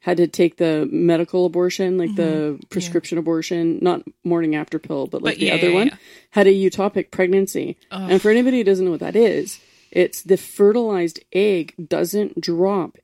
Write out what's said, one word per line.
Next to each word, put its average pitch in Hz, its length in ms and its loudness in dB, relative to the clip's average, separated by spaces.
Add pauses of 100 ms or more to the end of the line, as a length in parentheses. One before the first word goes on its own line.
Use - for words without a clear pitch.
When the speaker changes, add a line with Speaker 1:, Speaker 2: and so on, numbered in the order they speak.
Speaker 1:
had 180 140 -2
to 175 80 4
take 165 320 0
the 156 340 0
medical 170 540 2
abortion, 180 540 0
like, 175 160 -2
the 185 80 0
Speaker 2:
Mm-hmm. 156 380 -2
Yeah. - 80 -20
Speaker 1:
prescription 170 500 -4
abortion, 165 640 -2
not 175 180 0 (220)
morning 165 320 -2
after 151 240 -6
pill, 143 260 -6
but, - 160 -8
like, - 140 -2
Speaker 2:
But - 60 -18
Speaker 1:
the 160 60 0
Speaker 2:
yeah, 185 80 0
Speaker 1:
other 175 140 2
Speaker 2:
yeah, 175 60 2
Speaker 1:
one, 214 140 2
Speaker 2:
yeah. - 60 -12 (360)
Speaker 1:
had 202 160 4
a 196 60 8
utopic 190 580 -2
pregnancy. 190 640 -2 (140)
Speaker 2:
Ugh. 190 200 -8
Speaker 1:
And 190 100 6
for 208 100 4
anybody 247 260 4
who 233 60 0
doesn't 190 200 2
know 185 80 0
what 156 100 -4
that 175 140 -6
is, 180 440 0 (320)
it's - 320 0
the 180 140 2
fertilized 202 840 0 (140)
egg 190 420 -2 (120)
doesn't 175 540 -2
drop 180 640 -2